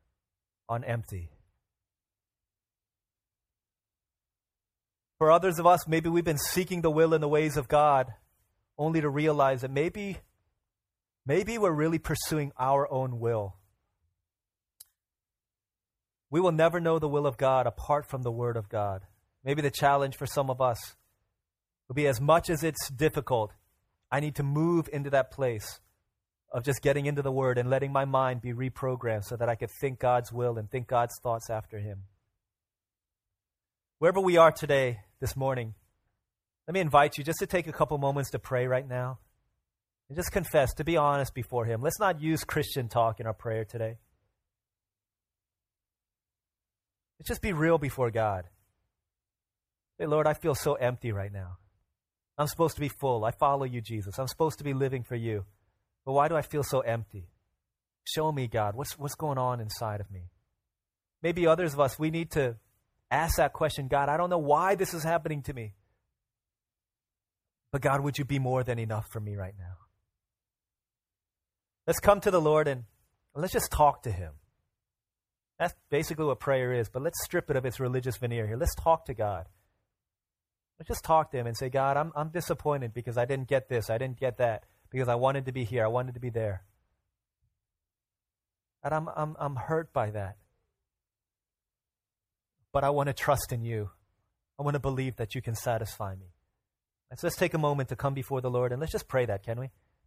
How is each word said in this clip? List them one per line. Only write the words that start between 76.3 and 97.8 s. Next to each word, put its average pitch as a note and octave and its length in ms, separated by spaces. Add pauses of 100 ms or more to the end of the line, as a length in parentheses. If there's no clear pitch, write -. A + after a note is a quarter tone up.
prayer C3 320
is, A#2+ 160
but - 140
let's D#3+ 220
strip - 260
it C#3 60
of C3 80
its B2+ 140
religious B2+ 380
veneer A#2 300
here. A2 100
Let's E3 180
talk E3 320
to C3 80
God. G2+ 320 (1300)
Let's E3 100
just - 160
talk D#3+ 260
to C3 80
him A#2+ 80
and A#2 100
say, C3+ 120
"God, C3+ 280
I'm, D#3 200
I'm D#3 140
disappointed D3 640
because A#2 220
I A#2+ 100
didn't C3+ 200
get C3 220
this, A#2 220
I A2+ 80
didn't B2+ 200
get B2+ 200
that, A#2 260 (260)
because B2+ 180
I B2 60
wanted C3 320
to C3 60
be B2+ 120
here, A#2 200
I A2 40
wanted B2 260
to A#2+ 60
be B2 100
there. A2 340 (2250)
God, C#3+ 100
I'm, D#3 220
I'm, D#3 240
I'm C#3+ 160
hurt D#3+ 380
by A2 180
that. G2+ 280 (2250)
But C#3 120
I C#3 60
want C#3+ 180
to C#3 40
trust - 400
in A#2+ 100
you. A2+ 280 (680)
I C#3 40
want C#3+ 120
to C#3 60
believe C3 360
that - 180
you B2+ 80
can A#2 120
satisfy A2 600
me." F#2 180 (800)
And B2 100
so E3+ 60
let's E3 100
take F3 180
a E3 40
moment C#3+ 320